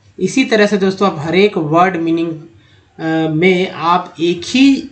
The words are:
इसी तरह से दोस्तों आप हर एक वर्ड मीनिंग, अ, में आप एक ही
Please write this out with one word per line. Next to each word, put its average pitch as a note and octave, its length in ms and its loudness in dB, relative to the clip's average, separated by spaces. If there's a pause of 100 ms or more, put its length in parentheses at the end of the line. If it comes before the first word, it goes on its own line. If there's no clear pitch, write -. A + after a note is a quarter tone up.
(220)
इसी F#3+ 220 0
तरह G#3 220 2
से G#3 120 0
दोस्तों F#3+ 300 0
आप E3+ 100 -2
हर D#3+ 160 -4
एक G3+ 240 2
वर्ड E3+ 380 2
मीनिंग, E3 340 -2 (680)
अ, D#3+ 360 -2
में F3+ 360 0
आप F3 500 -2
एक F3 240 -2
ही C4+ 320 4 (160)